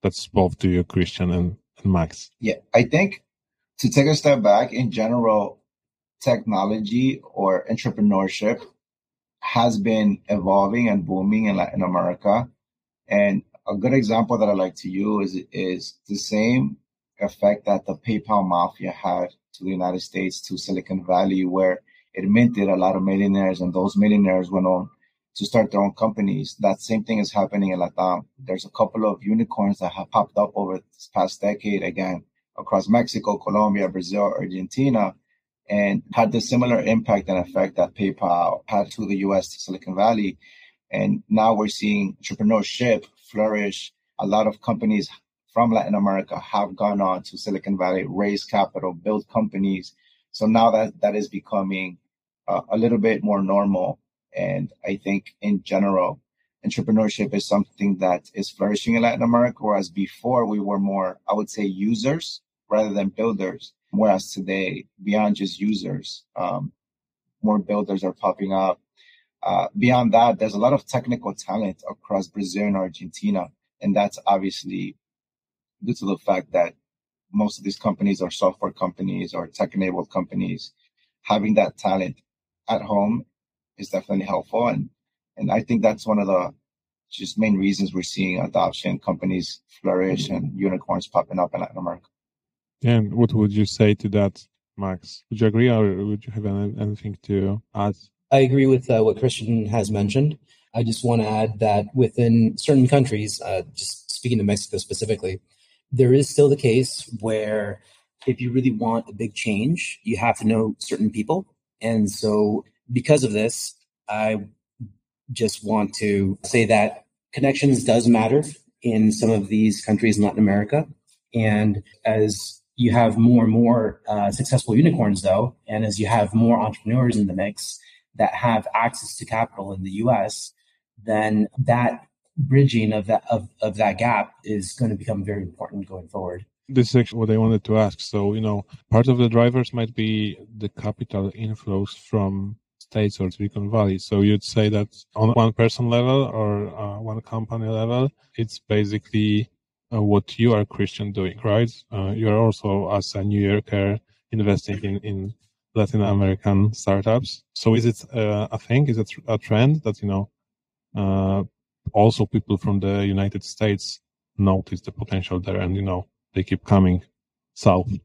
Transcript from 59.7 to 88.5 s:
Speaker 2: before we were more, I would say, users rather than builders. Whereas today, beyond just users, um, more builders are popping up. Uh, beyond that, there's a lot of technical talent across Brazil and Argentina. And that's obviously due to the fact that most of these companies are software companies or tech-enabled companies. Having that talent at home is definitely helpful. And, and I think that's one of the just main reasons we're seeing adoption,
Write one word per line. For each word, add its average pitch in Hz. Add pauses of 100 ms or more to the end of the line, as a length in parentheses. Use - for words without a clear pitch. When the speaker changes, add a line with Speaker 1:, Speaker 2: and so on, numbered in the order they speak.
Speaker 2:
before 117
we 104
were 101
more, 98 (100)
I 98
would 104
say, 107
users 107 (280)
rather 107
than 98
builders. 98 (180)
Whereas 101
today, 95 (160)
beyond 104
just 98
users, 95 (120)
um, 92 (720)
more 107
builders 98
are 92
popping 98
up. 95 (640)
Uh, 95 (100)
beyond 120
that, 113
there's 107
a 101
lot 123
of 139
technical 120
talent 104
across -
Brazil 101
and 101
Argentina. 92 (300)
And 101
that's 101
obviously 95 (880)
due 120
to -
the 139
fact 92
that 85 (580)
most 104
of 95
these 98
companies 98
are 90
software 95
companies 92
or 85
tech-enabled 92
companies. 92 (520)
Having 104
that -
talent 95 (520)
at 110
home 104 (520)
is 101
definitely 98
helpful. 107
And, 87 (460)
and 98
I 110
think 113
that's 107
one 107
of 98
the 90 (580)
just -
main 107
reasons 95
we're 90
seeing 92
adoption, 90